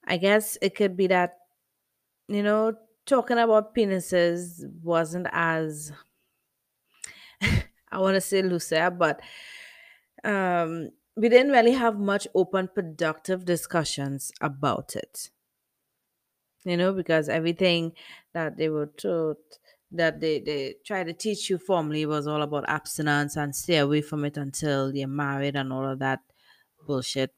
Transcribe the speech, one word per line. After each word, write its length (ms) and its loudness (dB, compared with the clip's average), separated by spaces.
I 100 0
guess 440 2
it 140 0
could 200 2
be 120 2
that, 300 2
you 160 -2
know, 320 2
talking 320 2
about 380 4
penises 880 0
wasn't 480 0
as, 600 -2
<laughs> 0 -
I 580 0
wanna 220 4
say 200 0
looser, 500 2
but, 300 0
um, 680 0
we 120 4
didn't 220 8
really 200 8
have 260 2
much 380 0
open, 380 0
productive 720 -4
discussions 840 -2
about 540 -4
it. 340 -12
You 120 0
know, 160 2
because 360 0
everything 640 0
that 240 -6
they 120 0
were 180 -2
taught, 500 -2
that 280 0
they, 200 0
they 360 -6
try 180 -6
to 100 -8
teach 360 -6
you 80 0
formally 480 0
was 220 -2
all 140 -2
about 260 -4
abstinence 680 -2
and 180 -4
stay 220 0
away 240 4
from 240 -4
it 100 -6
until 580 -2
you're 140 -4
married 480 -4
and 160 -4
all 160 -4
of 120 -6
that 200 -2
bullshit. 520 -2